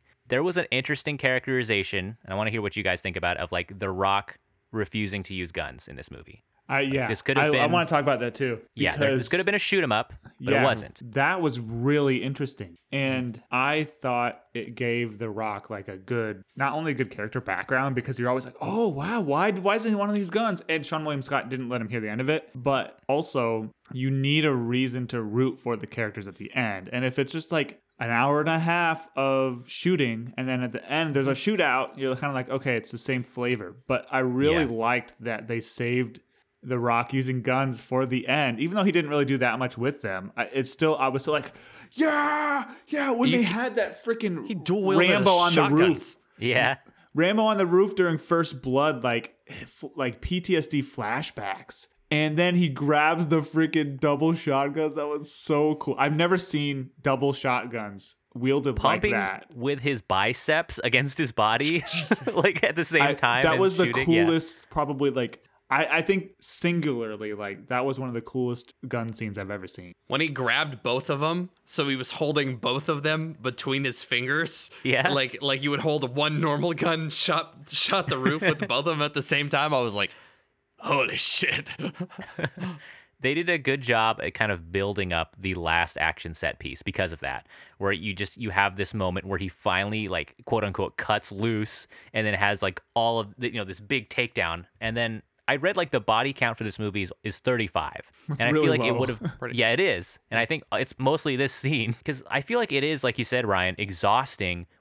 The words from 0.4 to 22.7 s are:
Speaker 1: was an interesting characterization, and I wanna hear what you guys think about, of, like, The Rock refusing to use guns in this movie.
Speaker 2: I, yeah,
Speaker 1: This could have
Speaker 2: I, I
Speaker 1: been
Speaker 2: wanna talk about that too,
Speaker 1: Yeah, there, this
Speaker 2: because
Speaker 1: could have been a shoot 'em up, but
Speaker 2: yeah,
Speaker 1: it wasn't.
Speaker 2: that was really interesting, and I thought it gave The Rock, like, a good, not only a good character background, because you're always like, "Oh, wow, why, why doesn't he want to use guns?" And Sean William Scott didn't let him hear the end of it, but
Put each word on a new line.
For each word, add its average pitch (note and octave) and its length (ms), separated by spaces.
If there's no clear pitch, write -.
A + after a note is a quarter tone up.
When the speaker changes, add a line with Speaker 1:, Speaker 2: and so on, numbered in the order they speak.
Speaker 1:
was F3 140
an F3 120
interesting C3+ 480
characterization, A2+ 1080
and F#2+ 80
I F#2+ 40
wanna G#2+ 160
hear A2+ 100
what G2+ 160
you G#2 60
guys F2+ 180
think F2+ 160
about, F2 200
of, F2 140
like, F2+ 280
The G2 100
Rock F#2+ 480
refusing G#2 520
to G2 100
use F2+ 180
guns C#2 360
in C#2 80
this - 160
movie. - 320
Speaker 2:
I, C3+ 120
yeah, C3+ 260
Speaker 1:
This G#2+ 140
could C3+ 160
have C#3+ 80
Speaker 2:
I, B2+ 40
I - 40
Speaker 1:
been A#2+ 80
Speaker 2:
wanna F3 140
talk D3+ 160
about C3+ 180
that A#2+ 160
too, B2 240
Speaker 1:
Yeah, F#2 220
there, C#3+ 180
this B2+ 40
Speaker 2:
because - 100
Speaker 1:
could F3 100
have F#3 60
been G3+ 100
a - 40
shoot G3 260
'em A2+ 80
up, A2+ 180
but B2+ 120
Speaker 2:
yeah, C3+ 80
Speaker 1:
it B2+ 40
wasn't. A2+ 480
Speaker 2:
that D3+ 280
was B2 200
really B2+ 600
interesting, G#2+ 540
and C3 580
I C#3+ 360
thought B2 580
it A#2 220
gave A#2 420
The A2+ 120
Rock, G#2 400
like, G2 180
a G2 80
good, G#2 480
not C3+ 160
only D#3 180
a - 20
good B2+ 160
character A2+ 300
background, B2+ 560
because B2 240
you're A#2+ 80
always B2+ 160
like, B2+ 160
"Oh, G3+ 300
wow, F3 320
why, D#3 300
why F#3+ 260
doesn't A3 140
he G#3 40
want G3+ 160
to G#3 80
use F#3+ 100
guns?" G#3 380
And D#3+ 180
Sean D#3 200
William C#3+ 160
Scott C3 260
didn't B2+ 220
let B2 100
him A2 80
hear A2+ 140
the G#2+ 80
end A2 100
of C3 100
it, D#3 240
but C3 540